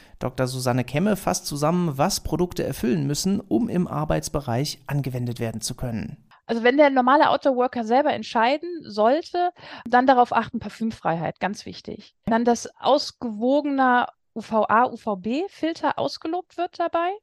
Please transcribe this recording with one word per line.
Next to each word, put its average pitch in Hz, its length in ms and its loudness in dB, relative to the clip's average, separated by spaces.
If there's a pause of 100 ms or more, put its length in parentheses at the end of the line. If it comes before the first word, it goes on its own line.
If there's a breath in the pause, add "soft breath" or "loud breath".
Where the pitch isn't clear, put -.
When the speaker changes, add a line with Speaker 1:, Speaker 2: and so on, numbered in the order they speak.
(180 soft breath)
Speaker 1:
Doktor 127 300 -2
Susanne 127 360 0
Kemme 180 340 0
fasst - 280 -2
zusammen, 151 540 0
was 175 220 0
Produkte - 420 -2
erfüllen 202 420 -2
müssen, 151 360 0
um - 280 0
im 180 180 0
Arbeitsbereich 151 1000 -2
angewendet 123 520 -4
werden 113 220 -6
zu - 140 -6
können. 113 420 -6 (300 soft breath)
Speaker 2:
Also 226 160 -2
wenn 247 140 4
der 294 120 8
normale 269 400 6
Outdoor-Worker 247 540 0
selber 254 280 4
entscheiden 240 560 0 (140)
sollte, 285 680 2 (360 loud breath)
dann 247 200 4
darauf 247 260 6
achten, 226 240 -2
Parfümfreiheit, 185 840 -4
ganz 196 280 -6
wichtig. - 480 -14 (100)
Dann, 233 180 2
dass 233 260 0 (100)
ausgewogener 254 1300 0 (260)
U-V-A, 220 580 2
U-V-B-Filter 262 1080 -4
ausgelobt 330 580 -6
wird 349 220 -6
dabei 339 320 -2 (120)